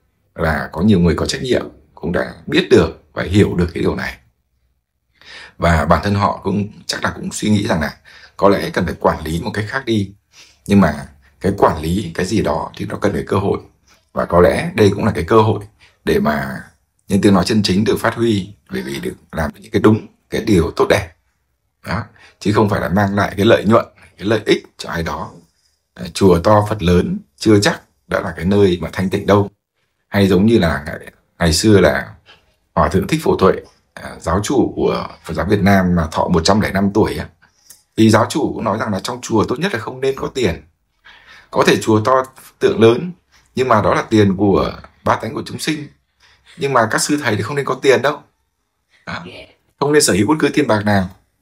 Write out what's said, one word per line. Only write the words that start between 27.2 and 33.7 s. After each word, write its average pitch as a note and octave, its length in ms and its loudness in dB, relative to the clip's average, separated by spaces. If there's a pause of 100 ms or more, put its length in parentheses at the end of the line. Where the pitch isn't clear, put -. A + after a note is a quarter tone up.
chưa G#2 240 4
chắc D#3+ 220 -2 (240)
đã F#2 140 -2
là F2 160 -8
cái D#2+ 80 -10
nơi G2 360 2
mà E2 120 -8
thanh F#2+ 180 -4
tịnh - 160 -4
đâu. G2+ 240 2 (580)
Hay G2+ 200 2
giống F#2+ 180 4
như A2+ 120 4
là D#2+ 280 0
ngày, - 120 -12 (400)
ngày E2+ 140 2
xưa G#2 280 6
là C#2 340 0 (600)
Hòa D2+ 140 0
Thượng - 180 0
Thích D#3+ 160 -4
Phổ - 140 0
Tuệ, - 160 4 (420)